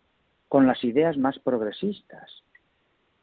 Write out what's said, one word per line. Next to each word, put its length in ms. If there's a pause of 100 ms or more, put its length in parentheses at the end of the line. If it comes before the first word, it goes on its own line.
(480)
con 180
las 180
ideas 320
más 240
progresistas 1000 (800)